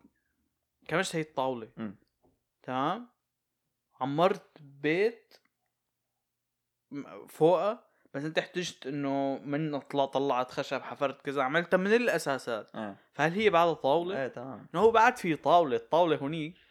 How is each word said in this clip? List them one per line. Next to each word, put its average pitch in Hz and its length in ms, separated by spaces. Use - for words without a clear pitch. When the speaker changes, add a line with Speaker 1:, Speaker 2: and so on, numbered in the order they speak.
Speaker 1:
كمشت 175 280
هي 165 40
الطاولة. 131 560
Speaker 2:
مم. 107 200
Speaker 1:
تمام؟ 156 460
عمرت 165 600
بيت 151 760
م-، 113 360
فوقها، 180 640
بس 139 100
أنت 160 140
احتجت - 480
إنه 139 520
من 147 400
طلع-، 139 260
طلعت 135 460
خشب، 135 320
حفرت 131 400
كذا، 139 200
عملتها 165 340
من 185 100
الأساسات. 156 880
Speaker 2:
آه. 107 220
Speaker 1:
فهل 156 200
هي 208 180
بعدها 170 240
طاولة؟ 143 480
Speaker 2:
إيه، 127 60
تمام. 123 460
Speaker 1:
إنه 175 80
هو 226 80
بعد 226 260
في 160 200
طاولة، 147 400
الطاولة 156 400
هونيك، 151 380